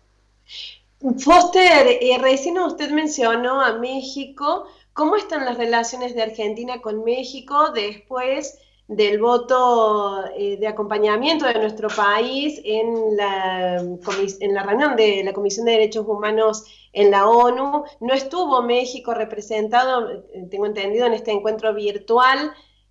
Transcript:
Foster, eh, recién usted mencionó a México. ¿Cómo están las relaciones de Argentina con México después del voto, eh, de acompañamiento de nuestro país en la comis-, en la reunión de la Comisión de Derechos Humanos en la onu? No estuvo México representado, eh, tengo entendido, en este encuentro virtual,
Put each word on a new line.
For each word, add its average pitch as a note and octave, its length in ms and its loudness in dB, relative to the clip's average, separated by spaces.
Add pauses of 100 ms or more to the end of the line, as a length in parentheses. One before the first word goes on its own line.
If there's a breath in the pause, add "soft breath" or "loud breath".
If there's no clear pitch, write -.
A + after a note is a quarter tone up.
(1200 loud breath)
Foster, F4 640 6 (140)
eh, B3 200 2
recién C#4 380 2
usted D#4 320 -4
mencionó C4 680 0
a A#3 180 0
México. C4+ 920 -6 (240 loud breath)
¿Cómo D#4 240 0
están D#4 280 -4
las A#3+ 140 -4
relaciones A#3+ 560 -2
de A3+ 80 -2
Argentina A3 580 -6
con A3 240 -8
México C4+ 680 -2
después B3+ 840 -6 (280 soft breath)
del G#3 320 2
voto, A#3 1040 2 (120)
eh, G3+ 220 -4
de G#3+ 100 -2
acompañamiento G#3+ 760 0
de A#3+ 80 2
nuestro G#3+ 340 -2
país A#3 760 0
en A3 520 -2
la F#3 640 -2 (260)
comis-, G3 360 -4
en G3+ 140 0
la G3 80 -2
reunión B3 320 0
de G#3 300 2
la G3 80 -4
Comisión G3+ 340 -4
de A#3 60 4
Derechos A3 340 2
Humanos G#3+ 580 0 (280 loud breath)
en G3+ 180 4
la G3+ 160 4
onu? B3+ 580 4 (160 loud breath)
No B3+ 140 0
estuvo C4+ 480 0
México A#3+ 520 -2
representado, A3 960 -2
eh, - 400 -14
tengo G3+ 160 -4
entendido, G#3 400 -2
en A#3 80 2
este A3 180 -6
encuentro A3 420 -2
virtual, A#3+ 800 0 (360 loud breath)